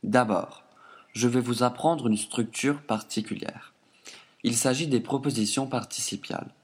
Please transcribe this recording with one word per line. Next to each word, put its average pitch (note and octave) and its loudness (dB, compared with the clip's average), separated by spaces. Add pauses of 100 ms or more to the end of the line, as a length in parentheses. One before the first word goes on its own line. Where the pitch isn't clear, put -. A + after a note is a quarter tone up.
D'abord, G#2+ 2 (500)
je A2+ 2
vais B2 4
vous A#2+ 0
apprendre B2 2
une G#2+ 4
structure C3+ -2
particulière. - -6 (720)
Il A#2+ 2
s'agit C3 2
des B2+ 4
propositions C3+ 0
participiales. - -6 (140)